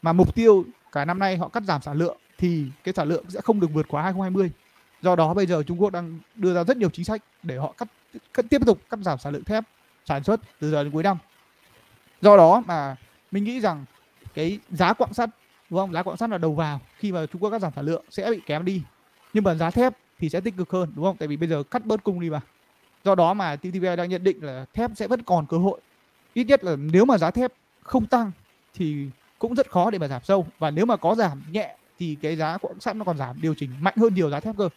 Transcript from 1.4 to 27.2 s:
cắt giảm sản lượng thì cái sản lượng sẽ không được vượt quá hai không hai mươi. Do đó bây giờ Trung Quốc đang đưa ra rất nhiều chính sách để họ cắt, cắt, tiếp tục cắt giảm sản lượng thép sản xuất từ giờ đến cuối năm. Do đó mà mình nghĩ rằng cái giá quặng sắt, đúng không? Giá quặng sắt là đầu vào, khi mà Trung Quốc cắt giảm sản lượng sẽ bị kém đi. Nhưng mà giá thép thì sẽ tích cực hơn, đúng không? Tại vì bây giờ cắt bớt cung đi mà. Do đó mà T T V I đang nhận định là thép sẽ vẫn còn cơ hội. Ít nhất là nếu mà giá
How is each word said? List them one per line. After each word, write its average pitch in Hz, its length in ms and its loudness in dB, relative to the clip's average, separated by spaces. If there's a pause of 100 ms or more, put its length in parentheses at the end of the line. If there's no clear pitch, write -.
cắt 233 160 -6
giảm 165 180 -2
sản 143 160 -6
lượng 170 200 0 (200)
thì 170 280 0 (180)
cái 185 100 -6
sản 151 140 -2
lượng 165 220 -2
sẽ 196 120 -10
không 220 180 2
được 170 140 2
vượt 151 160 0
quá 147 140 -4
hai 185 100 -2
không 190 80 -4
hai 185 80 -4
mươi. 185 220 0 (500)
Do 180 140 2
đó 160 180 2
bây 196 120 2
giờ 170 180 0
Trung 170 180 -4
Quốc 208 80 2
đang 170 300 -8 (160)
đưa 185 180 0
ra 175 100 0
rất 247 140 0
nhiều 196 120 0
chính 170 160 -8
sách 214 180 -6 (200)
để 135 140 -8
họ 143 200 -6
cắt, 226 100 -10 (460)
cắt, 240 160 0
tiếp 285 160 4
tục 226 140 4 (100)
cắt 220 140 -6
giảm 160 140 -2
sản 143 160 -8
lượng 147 100 -8
thép 220 200 -2 (420)
sản 143 180 -4
xuất 220 160 2 (200)
từ 151 120 -2
giờ 147 120 0
đến 147 80 -4
cuối 156 120 -2
năm. 190 140 2 (1040)
Do 208 160 12
đó 185 280 10
mà 143 300 -4 (360)
mình 202 120 -2
nghĩ 247 160 -4
rằng 160 260 -2 (480)
cái 170 260 -4 (120)
giá 180 220 2
quặng - 200 -2
sắt, 233 160 -2 (400)
đúng 170 100 -2
không? 190 140 -4
Giá 170 100 -4
quặng - 140 -8
sắt 226 120 -4
là 202 80 -4
đầu 165 160 0
vào, 147 260 -4 (180)
khi 202 140 -4
mà 165 140 -4
Trung 175 180 -8
Quốc 208 60 -2
cắt 214 120 -4
giảm 165 140 -4
sản 143 100 -8
lượng 160 240 -2
sẽ 208 220 -4
bị 208 140 -4
kém 151 200 -4
đi. 185 160 -2 (520)
Nhưng 214 100 2
mà 180 120 2
giá 165 160 0
thép 247 220 2 (260)
thì 160 100 -2
sẽ 170 120 -2
tích 208 160 -4
cực 180 120 -4
hơn, 180 260 -2
đúng 151 100 -4
không? 190 120 0
Tại 156 100 -6
vì 147 100 -4
bây 165 120 -2
giờ 147 220 -2
cắt - 140 -4
bớt 220 180 -2
cung 185 160 -2
đi 170 100 -4
mà. 147 120 -4 (640)
Do 196 120 4
đó 175 180 4
mà 180 220 -4
T 143 60 -12
T 180 200 -6
V - 20 -2
I 180 120 0
đang 175 140 -4
nhận 180 140 -4
định 185 200 0
là 131 300 -12
thép 226 220 -2
sẽ 208 120 -6
vẫn 233 160 -2
còn 165 220 2
cơ 165 120 -2
hội. 190 220 2 (540)
Ít 240 100 0
nhất 247 200 4
là 170 120 -2
nếu 156 300 4
mà 254 120 4
giá 165 140 0